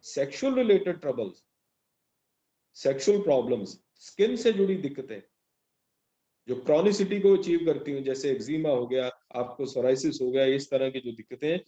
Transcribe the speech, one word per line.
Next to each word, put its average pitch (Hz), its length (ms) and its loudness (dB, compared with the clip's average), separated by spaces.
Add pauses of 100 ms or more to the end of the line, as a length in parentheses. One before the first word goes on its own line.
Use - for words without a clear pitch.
sexual 254 520 -2
related 190 440 2
troubles, 120 440 -6 (1300)
sexual 139 440 2
problems, 120 580 -2 (180)
स्किन 233 380 -2
से 226 180 2
जुड़ी 190 220 2
दिक्कतें 135 460 -8 (1300)
जो 123 80 -4
chronicity 190 640 2
को 196 180 6
achieve 170 280 0
करती 143 260 -2
हैं, 139 120 -6
जैसे 135 280 -2
eczema 147 380 -2
हो 123 180 0
गया, 127 220 -2 (260)
आपको 123 300 -6
psoriasis 131 560 0
हो 127 100 0
गया, 135 140 4
इस 135 260 0
तरह 131 180 0
की 135 100 -8
जो 123 120 -8
दिक्कतें 123 400 -8
हैं 180 160 -2